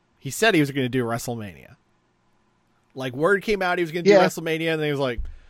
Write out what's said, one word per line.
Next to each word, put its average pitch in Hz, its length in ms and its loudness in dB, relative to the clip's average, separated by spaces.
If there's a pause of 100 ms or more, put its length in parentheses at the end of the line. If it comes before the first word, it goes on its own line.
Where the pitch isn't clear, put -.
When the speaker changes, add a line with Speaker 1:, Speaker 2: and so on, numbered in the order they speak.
(200)
Speaker 1:
he 135 100 -10
said 220 240 2
he 160 80 4
was 139 100 0
gonna 131 180 -2
do 127 140 0
WrestleMania. 117 720 -8 (1160)
Like, 131 200 -8
word 185 300 2
came 208 180 0
out 180 160 0
he 175 60 0
was 156 80 -6
gonna 170 120 -6
do 196 80 6
Speaker 2:
Yeah. 185 140 8
Speaker 1:
WrestleMania, 165 480 -2
and 156 80 -2
then 151 60 -2
he 147 40 0
was 139 80 -2
like, 123 220 -4 (280)